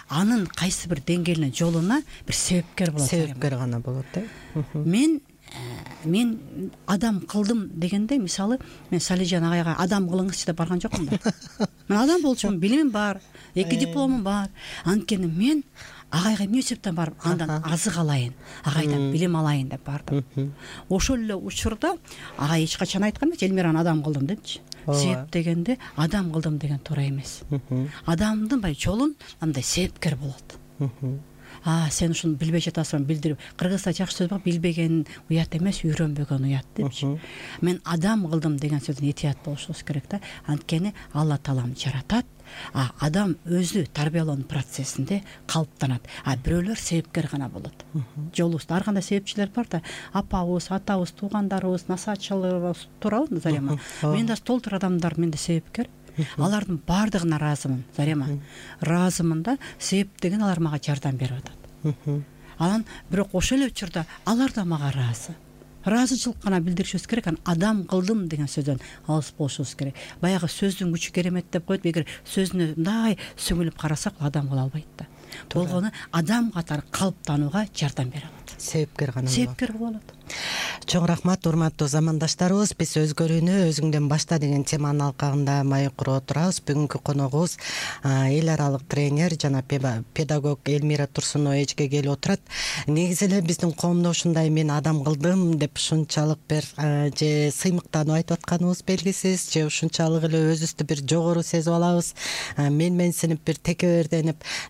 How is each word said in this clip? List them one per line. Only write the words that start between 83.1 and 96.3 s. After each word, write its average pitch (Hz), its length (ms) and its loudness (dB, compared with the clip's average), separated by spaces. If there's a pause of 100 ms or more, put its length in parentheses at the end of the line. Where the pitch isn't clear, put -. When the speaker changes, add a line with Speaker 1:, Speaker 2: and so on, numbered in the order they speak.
Speaker 2:
өзүңдөн 151 400 2
башта» 156 300 2
деген 143 240 2
теманын 147 440 0
алкагында 139 580 2
маек 139 320 2
куруп 135 260 0
отурабыз. 175 420 0
Бүгүнкү 147 360 0
коногубуз, 143 560 0 (460)
а, 135 260 4
эл 160 200 4
аралык 143 380 2
тренер 147 540 2
жана 139 220 2
пеба-, 127 400 -2 (100)
педагог 147 520 0
Эльмира 147 420 2
Турсунова 143 540 0
эжеке 143 280 0
келип 143 220 2
отурат. 190 300 0 (460)
Негизи 175 380 2
эле 190 160 4
биздин 165 300 2
коомдо 175 380 2
ушундай 165 400 2
«мен 156 220 4
адам 147 320 2
кылдым» 165 540 4
деп 143 200 -2
ушунчалык 156 680 2